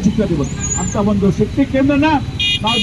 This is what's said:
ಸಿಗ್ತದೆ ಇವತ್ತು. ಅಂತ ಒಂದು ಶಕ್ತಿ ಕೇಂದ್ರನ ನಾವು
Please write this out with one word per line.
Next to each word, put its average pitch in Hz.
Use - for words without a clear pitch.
ಸಿಗ್ತದೆ 208
ಇವತ್ತು. 139
ಅಂತ -
ಒಂದು 196
ಶಕ್ತಿ 240
ಕೇಂದ್ರನ 277
ನಾವು 233